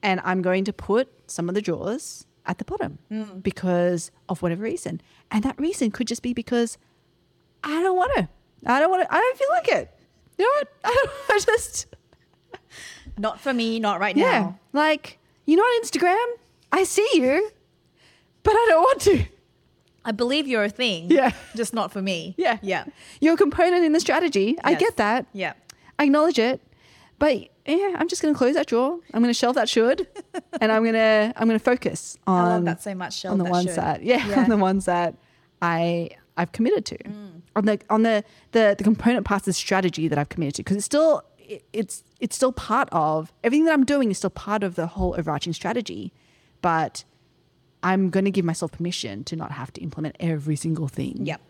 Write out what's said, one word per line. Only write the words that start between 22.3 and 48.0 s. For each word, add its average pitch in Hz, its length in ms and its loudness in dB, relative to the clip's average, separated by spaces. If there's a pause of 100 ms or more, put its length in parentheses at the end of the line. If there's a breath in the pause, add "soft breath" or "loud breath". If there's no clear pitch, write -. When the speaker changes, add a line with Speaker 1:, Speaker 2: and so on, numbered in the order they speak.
Speaker 1:
Yeah. 254 240 0
Speaker 2:
Yeah. 185 240 -4 (380 loud breath)
Speaker 1:
You're 320 120 4
a - 40 0
component 349 460 4
in 311 80 4
the 320 80 4
strategy. 285 640 0
I - 100 2
Speaker 2:
Yes. 302 80 0
Speaker 1:
get 440 180 0
that. 226 340 0
Speaker 2:
Yeah. 180 220 -8 (440 loud breath)
Speaker 1:
I 294 60 4
acknowledge 302 340 4
it. 233 220 2 (580 soft breath)
But 294 300 2 (160)
yeah, 370 320 0
I'm 330 120 0
just - 120 -4
gonna 302 140 2
close 262 200 2
that 302 120 0
drawer. 269 320 0 (160)
I'm 226 80 2
gonna 240 100 4
shelve 240 220 0
that 220 140 2
should, 254 380 2 (280)
Speaker 2:
<laughs> 349 260 -8
Speaker 1:
and 220 100 2
I'm 220 140 4
gonna, 220 520 4
I'm 226 100 0
gonna 220 120 4
focus - 680 -2
on 180 180 4
Speaker 2:
I 175 120 4
love 175 100 0
that 175 160 -4
so 202 120 -10
much, 180 120 -10
Speaker 1:
on - 60 -10
Speaker 2:
shelve 196 260 -4
Speaker 1:
the 180 60 0
Speaker 2:
that 175 60 -2
Speaker 1:
ones 180 180 2
Speaker 2:
should. 170 80 -6
Speaker 1:
that, - 260 -4
yeah, 247 240 2
<laughs> - 20 -6
Speaker 2:
Yeah. 208 140 2
Speaker 1:
on 233 80 4
the 214 80 4
ones 190 260 2
that 175 300 0 (480 soft breath)
I, 170 480 -2 (260)
I've 170 160 -2
committed 330 340 0
to. - 120 -10
Speaker 2:
Mm. 208 320 -16 (260)
Speaker 1:
On 202 80 2
the, 208 240 2
on 220 140 4
the, 220 220 2 (280 soft breath)
the, 214 240 6
the 202 80 -6
component 226 400 2
parts 202 180 -2
of - 40 -6
the 190 80 0
strategy 180 540 0
that 151 100 0
I've 143 100 -2
committed 143 280 -6
to, - 80 -10
'cause 190 120 -2
it's - 80 -6
still, 302 380 2 (160)
it, - 340 -16
it's, 208 300 -6 (180)
it's - 160 -6
still 254 160 2
part 240 400 -2
of, 156 400 -2 (120)
everything 285 220 4
that 320 60 4
I'm 277 120 4
doing 269 260 2
is 185 80 -4
still 196 100 -2
part 202 360 -4
of 175 100 -6
the 170 140 -4
whole 180 280 -4
overarching 165 380 -4
strategy, 185 580 -6 (480 soft breath)
but 160 440 -2 (800)
I'm 190 260 2